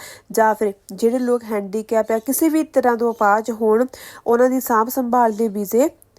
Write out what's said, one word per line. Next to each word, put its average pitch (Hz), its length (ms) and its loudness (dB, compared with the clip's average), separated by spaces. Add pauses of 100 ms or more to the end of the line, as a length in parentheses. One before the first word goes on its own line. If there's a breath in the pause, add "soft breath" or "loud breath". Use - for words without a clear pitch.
(320 loud breath)
ਜਾਂ 220 240 2
ਫਿਰ 208 180 -2 (180)
ਜਿਹੜੇ 233 280 0
ਲੋਕ 240 240 -2
ਹੈਂਡੀਕੈਪ 220 680 -4
ਆ, 226 80 0
ਕਿਸੇ 277 300 0
ਵੀ 311 140 0
ਤਰ੍ਹਾਂ 247 340 0
ਤੋਂ 233 160 -2
ਅਪਾਹਜ 220 380 2
ਹੋਣ, 220 340 2 (420 loud breath)
ਉਹਨਾਂ 240 220 4
ਦੀ 262 100 -2
ਸਾਂਭ 233 280 0
ਸੰਭਾਲ 240 440 0
ਦੇ 220 160 -2
ਵੀਜ਼ੇ 208 420 0 (300)